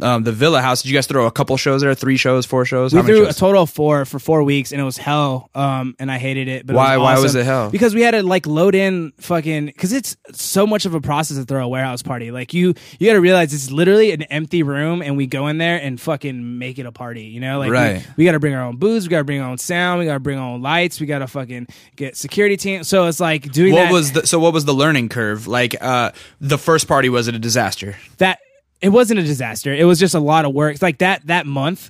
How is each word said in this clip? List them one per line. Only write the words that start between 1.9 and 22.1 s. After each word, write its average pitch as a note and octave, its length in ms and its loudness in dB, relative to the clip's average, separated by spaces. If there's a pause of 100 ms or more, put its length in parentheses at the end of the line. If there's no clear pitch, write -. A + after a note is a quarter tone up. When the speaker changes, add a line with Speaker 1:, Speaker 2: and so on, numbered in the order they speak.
Speaker 1:
Three C3 220 0
shows, B2+ 300 0
four B2+ 180 0
shows? C3 300 0
Speaker 2:
We E3+ 60 4
Speaker 1:
How - 40 4
many G#3+ 140 6
Speaker 2:
threw G#3 80 6
Speaker 1:
shows? D3+ 100 0
Speaker 2:
a - 20 -8
total F#3+ 260 4
of D3+ 60 0
four D3 360 0
for C#3+ 120 -10
four D#3 260 2
weeks, C#3+ 280 0
and C#3+ 80 -6
it C#3 60 -2
was C3 120 -6
hell. C#3+ 580 -2
Um, C3 440 -4
and C3+ 100 -8
I C3 100 -6
hated C3+ 280 -6
it. C3 180 -8
But B2+ 80 -4
it B2 40 2
Speaker 1:
Why, C3+ 180 4
Speaker 2:
was C3 80 2
Speaker 1:
why C3 120 4
was C3 160 4
Speaker 2:
awesome. B2 100 2
Speaker 1:
it - 20 0
hell? B2+ 260 0
Speaker 2:
Because G#3 240 2
we A#3 80 2
had A#3 100 4
to, G#3+ 120 0
like, F3+ 240 0
load E3+ 280 2
in F#3+ 440 -2
fucking, D#3 580 -4
'cause F#3 140 -2
it's C4 240 -6 (160)
so - 340 0
much G#3+ 200 0
of E3+ 80 -4
a D#3 80 -4
process D3 340 -4
to C3+ 80 -6
throw C3 220 -4
a - 20 -6
warehouse B2+ 340 -6
party. A#2+ 300 -10
Like, B2+ 220 -10
you, F3 200 2 (240)
you F#3+ 100 2
gotta A3 120 6
realize F3 340 4
it's C3+ 180 -8
literally F#3+ 420 4
an D3+ 100 -8
empty D#3 400 -2
room, D3+ 380 -2
and C#3+ 160 -4
we C3+ 100 -2
go C#3 200 -4
in D3+ 100 -2
there E3+ 240 0
and C3 180 -8
fucking B2+ 600 -8
make B2+ 200 -10
it B2+ 60 -12
a A#2 80 -14
party. A#2 320 -14
You A2+ 160 -14
know, C3+ 180 -4
like, C3 120 -2
we, B2 60 2
Speaker 1:
Right. G#2+ 380 0
Speaker 2:
we D#3 80 4
gotta D#3+ 160 4
bring C#3+ 140 0
our C3 100 -4
own A#2+ 140 -8
booze, G#3 260 0
we E3+ 60 -8
gotta D#3 160 0
bring C#3+ 160 -4
our B2+ 100 -6
own B2 60 -8
sound, F3 420 -2
we F3 60 -2
gotta C#3 160 -2
bring C#3 180 -4
our B2+ 140 -8
own B2 80 -10
lights, E3 400 -2
we D3 60 -4
gotta C#3 200 -4
fucking B2 400 -10 (300)
get C3+ 180 -10